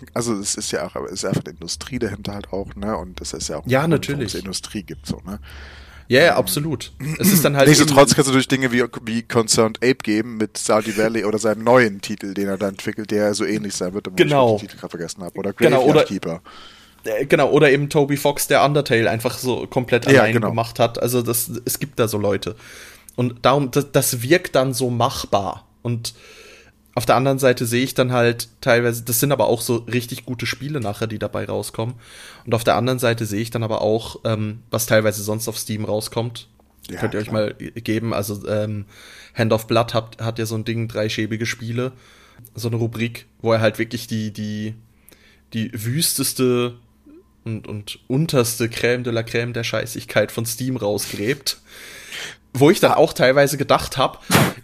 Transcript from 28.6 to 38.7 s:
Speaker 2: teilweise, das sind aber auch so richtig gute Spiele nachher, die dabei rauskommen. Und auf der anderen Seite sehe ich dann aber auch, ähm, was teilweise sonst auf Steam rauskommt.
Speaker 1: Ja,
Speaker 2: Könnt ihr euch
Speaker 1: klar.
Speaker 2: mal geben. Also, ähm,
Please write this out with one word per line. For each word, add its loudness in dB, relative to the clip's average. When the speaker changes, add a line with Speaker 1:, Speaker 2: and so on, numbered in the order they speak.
Speaker 2:
teilweise, 2
das -2
sind 2
aber 2
auch 2
so 0
richtig -6
gute -6
Spiele -6
nachher, -4
die -8
dabei -6
rauskommen. -6
Und -4
auf 2
der 4
anderen 2
Seite 0
sehe -4
ich -6
dann -4
aber -2
auch, -2
ähm, -2
was -2
teilweise 2
sonst -4
auf -6
Steam -6
rauskommt. -6
Speaker 1:
Ja, -10
Speaker 2:
Könnt -4
ihr -4
euch -6
Speaker 1:
klar. 0
Speaker 2:
mal -6
geben. -4
Also, -6
ähm, -4